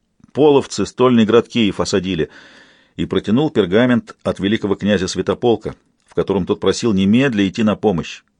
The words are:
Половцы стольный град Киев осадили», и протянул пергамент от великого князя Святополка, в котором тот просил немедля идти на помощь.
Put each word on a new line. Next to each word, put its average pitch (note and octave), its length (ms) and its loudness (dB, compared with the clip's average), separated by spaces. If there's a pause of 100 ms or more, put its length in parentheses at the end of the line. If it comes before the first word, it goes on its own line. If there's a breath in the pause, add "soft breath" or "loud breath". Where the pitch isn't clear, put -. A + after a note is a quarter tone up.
(340)
Половцы C#3 540 2
стольный B2 380 2
град A2 220 2
Киев G#2+ 320 -2
осадили», F2+ 500 -2 (640 loud breath)
и E2 100 -6
протянул G#2 460 -2
пергамент A2+ 720 0
от F#2+ 160 -4
великого G2+ 340 -2
князя F#2+ 340 -2
Святополка, G2+ 680 -2 (320)
в - 80 -20
котором F#2 320 -2
тот G#2 120 -4
просил G#2 340 -2
немедля G2+ 540 2
идти F#2 140 -4
на G#2+ 140 0
помощь. F2+ 480 -4 (160)